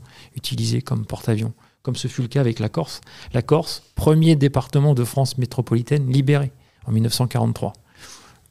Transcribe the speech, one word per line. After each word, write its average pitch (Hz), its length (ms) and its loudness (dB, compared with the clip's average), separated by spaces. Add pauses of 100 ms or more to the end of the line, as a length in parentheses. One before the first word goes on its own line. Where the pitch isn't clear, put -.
(360)
utilisé 117 460 -4
comme 113 240 -4
porte-avions, 113 480 -4 (280)
comme 123 140 -6
ce - 140 -8
fut - 120 -6
le 120 60 -4
cas 143 140 -2
avec 117 180 0
la 107 100 -2
Corse. - 320 -6 (320)
La 120 80 0
Corse, - 400 0 (140)
premier 160 400 4
département 143 580 2
de 120 100 2
France 131 340 -2
métropolitaine 127 760 0
libéré 139 400 2 (340)
en 120 60 -4
mille 110 120 2
neuf 117 100 0
cent 123 140 0
quarante-trois. 113 460 -2 (760)